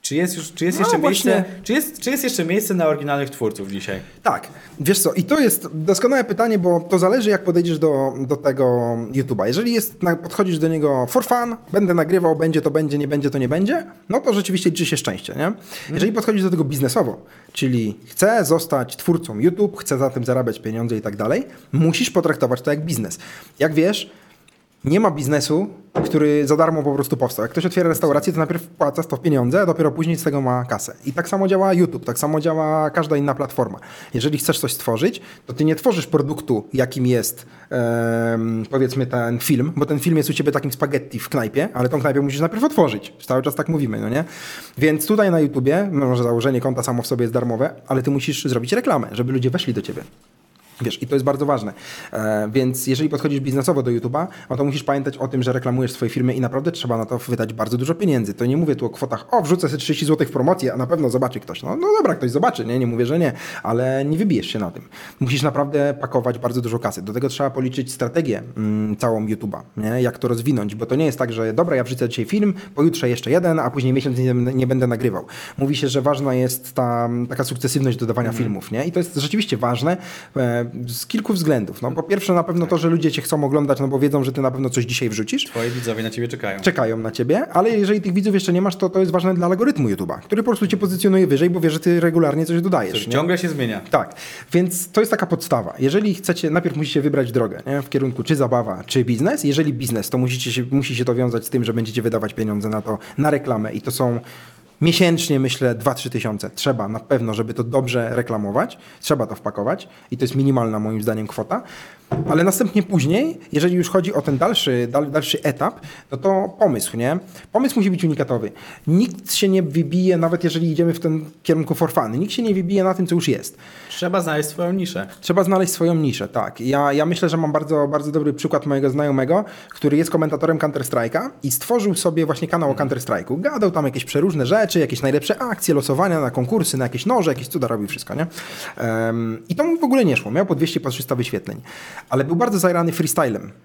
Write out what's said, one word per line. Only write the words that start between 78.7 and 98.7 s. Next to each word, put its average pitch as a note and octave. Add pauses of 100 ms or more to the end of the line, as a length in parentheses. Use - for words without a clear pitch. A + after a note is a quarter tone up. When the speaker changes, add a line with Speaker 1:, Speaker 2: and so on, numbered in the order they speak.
Speaker 2:
nie? A#2+
I E3+
to F3+
jest F3
rzeczywiście D3
ważne, B2 (400)
e, A#2+ (220)
Z A#2+
kilku A3
względów. D#3
No, E3
po E3
pierwsze, F#3+
na E3+
pewno F3
to, E3+
Speaker 1:
Tak. F3
Speaker 2:
że E3
ludzie D#3+
cię D3
chcą D3+
oglądać, C#3
no C3+
bo C3+
wiedzą, C#3
że C3
ty C#3
na C3
pewno B2+
coś B2
dzisiaj A#2+
wrzucisz. G#2+
Speaker 1:
Twoi A#2
widzowie A#2
na A2
ciebie A#2+
czekają. G2
Speaker 2:
Czekają A#2+
na A2+
ciebie, D3+
ale G3+
jeżeli G#3
tych F#3
widzów G3
jeszcze F#3+
nie F3+
masz, F#3+
to, F#3+
to F#3+
jest F3+
ważne F3+
dla F3
algorytmu F3+
YouTube'a, F#2+
który G#3+
po A#3+
prostu G#3
cię G3+
pozycjonuje F#3+
wyżej, C#3+
bo F3
wie, D#3+
że D#3
ty F3
regularnie D#3+
coś E3+
dodajesz, D#3
Speaker 1:
Coś G2+
Speaker 2:
nie? A#2
Speaker 1:
ciągle E3+
się F3+
zmienia. A#2+ (100)
Speaker 2:
Tak, A2 (380)
więc F3+
to G#3+
jest A3+
taka -
podstawa. A#2+
Jeżeli F#3
chcecie, E3+
najpierw E3+
musicie D3+
wybrać C#3
drogę, A2+
nie? C#3
W B2+
kierunku C3
czy D#3
zabawa, A2+